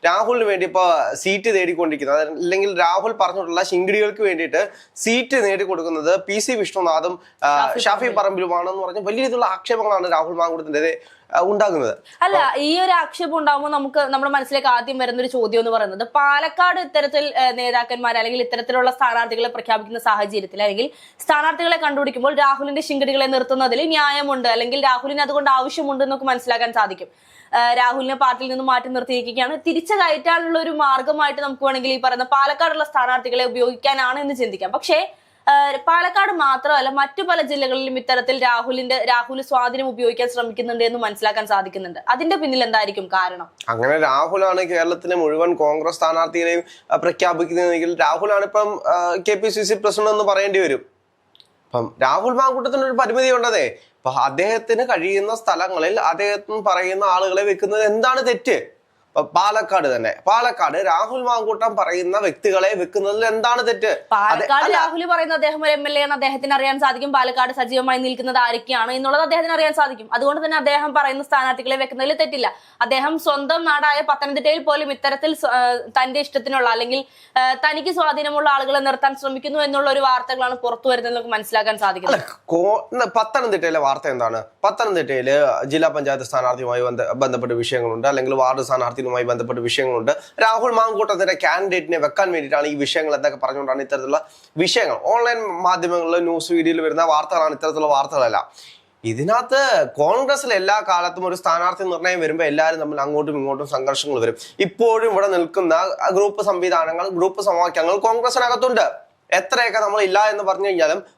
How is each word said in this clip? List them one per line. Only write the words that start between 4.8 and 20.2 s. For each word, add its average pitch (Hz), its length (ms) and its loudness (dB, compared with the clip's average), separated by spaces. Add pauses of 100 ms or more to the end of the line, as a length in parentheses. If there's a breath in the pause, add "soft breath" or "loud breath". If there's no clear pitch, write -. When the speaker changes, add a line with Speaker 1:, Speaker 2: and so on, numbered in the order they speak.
Speaker 1:
സീറ്റ് 240 480 0
നേടിക്കൊടുക്കുന്നത് 180 760 0
പി 196 200 -4
സി 214 120 -2
വിഷ്ണുനാഥും, 175 680 -2 (240 soft breath)
ആ, 143 240 2
Speaker 2:
ഷാഫി 180 120 -4
Speaker 1:
ഷാഫി 214 200 2
Speaker 2:
പറമ്പിൽ. 240 220 -2
Speaker 1:
പറമ്പിലുമാണെന്ന് 185 600 -2
പറഞ്ഞ് 180 160 -6
വലിയ 208 200 -4
രീതിയിലുള്ള 247 260 0
ആക്ഷേപങ്ങളാണ് 190 680 -2
രാഹുൽ 160 220 0
മാങ്കൂട്ടത്തിനെതിരെ, 165 640 -2 (360 loud breath)
ആ, - 60 4
ഉണ്ടാകുന്നത്. 180 560 0 (240 loud breath)
Speaker 2:
അല്ല, - 160 4
Speaker 1:
അപ്പൊ 277 220 2
Speaker 2:
ഈ 302 200 0
ഒരു 370 120 2
ആക്ഷേപം 330 460 -2
ഉണ്ടാകുമ്പോൾ 294 320 0
നമുക്ക് 285 300 -2
നമ്മുടെ 277 320 0
മനസ്സിലേക്ക് 269 360 0
ആദ്യം 247 300 0
വരുന്നൊരു 247 300 -2
ചോദ്യം 233 320 0
എന്ന് 226 120 0
പറയുന്നത്, 214 440 -2
പാലക്കാട് 311 640 2
ഇത്തരത്തിൽ, 294 580 -2
ഏ, 262 140 4
നേതാക്കന്മാർ 240 640 -2
അല്ലെങ്കിൽ 233 240 -2
ഇത്തരത്തിലുള്ള 247 500 0
സ്ഥാനാർത്ഥികളെ 233 580 0
പ്രഖ്യാപിക്കുന്ന 226 500 -4
സാഹചര്യത്തിൽ 208 640 -2